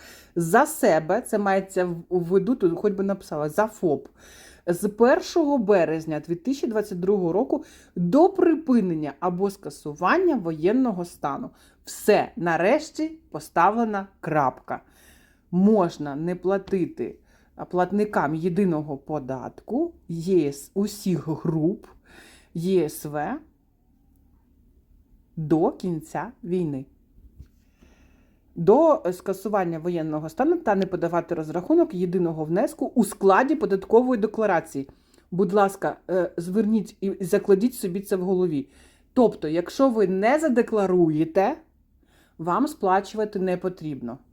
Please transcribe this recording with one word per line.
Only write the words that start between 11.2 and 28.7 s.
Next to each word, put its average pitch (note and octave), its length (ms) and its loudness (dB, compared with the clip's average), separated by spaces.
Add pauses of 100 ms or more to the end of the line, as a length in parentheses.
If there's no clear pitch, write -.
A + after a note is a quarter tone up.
Все, - 500 0
нарешті A#3+ 840 -2 (120)
поставлена G3 760 -2 (120)
крапка. D3 600 -2 (720)
Можна F3 600 2
не E3+ 200 -4
платити, F3+ 800 -4 (400)
а, - 100 -14
платникам F3+ 720 -2
єдиного D#3+ 600 -2
податку C#3 960 -8 (140)
Є E3 400 0
С - 260 -12
усіх F#3+ 540 -4
груп D#3+ 580 -2 (680)
Є F3 320 0
С D#3 240 -8
В D3+ 260 -6 (2000)
до D#3+ 360 0
кінця E3+ 600 -6 (120)
війни. D#3+ 420 -4 (1700)
До C4 480 4 (100)